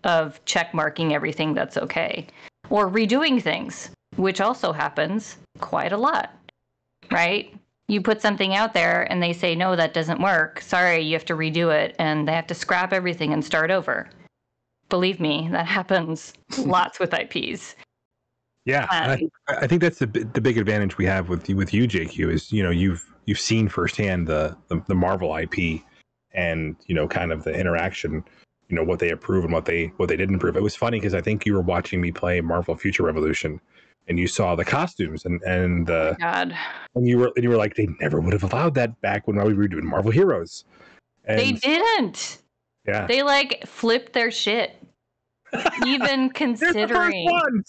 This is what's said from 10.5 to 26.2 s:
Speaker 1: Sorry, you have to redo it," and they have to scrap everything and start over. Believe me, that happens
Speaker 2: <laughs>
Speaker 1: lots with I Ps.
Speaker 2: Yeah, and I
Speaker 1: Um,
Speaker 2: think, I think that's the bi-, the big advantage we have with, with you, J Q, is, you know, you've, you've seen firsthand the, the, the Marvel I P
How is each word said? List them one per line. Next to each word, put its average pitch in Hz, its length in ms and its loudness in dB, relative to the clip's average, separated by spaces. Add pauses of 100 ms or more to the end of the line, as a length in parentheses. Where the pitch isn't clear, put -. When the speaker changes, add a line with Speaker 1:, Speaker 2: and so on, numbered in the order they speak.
Speaker 1:
Sorry, 180 400 2
you 156 140 -2
have 160 120 -2
to 170 80 -2
redo 160 400 0
it," 151 240 0
and 151 280 0
they 156 60 0
have 160 160 -2
to 175 60 -4
scrap 185 380 -2
everything 175 400 -2
and 151 120 0
start 160 260 0
over. 143 380 -2 (800)
Believe 185 300 0
me, 156 300 -2
that 170 160 -2
happens 170 680 -2 (140)
Speaker 2:
<laughs> - 100 -8
Speaker 1:
lots 180 400 0
with 175 160 0
I 165 100 -2
Ps. - 500 -8 (920)
Speaker 2:
Yeah, 135 240 0
and 165 200 0
I - 20 2
Speaker 1:
Um, 135 60 0
Speaker 2:
think, - 140 -4 (160)
I 139 180 -2
think 170 160 4
that's 170 160 2
the 127 80 0
bi-, 110 260 -2
the 123 80 0
big 117 160 2
advantage 104 400 0
we 95 80 0
have 92 240 0
with, 87 220 -4
with 98 240 0
you, 117 120 4
J 90 200 0
Q, 82 240 -2
is, 80 200 -2
you 107 120 0
know, 90 80 2
you've, 87 340 2 (220)
you've 101 140 0
seen 110 280 2
firsthand 90 580 -2
the, 80 300 -2 (120)
the, 85 180 -2
the 101 80 0
Marvel 90 380 0
I 80 120 -4
P 82 400 -4 (480)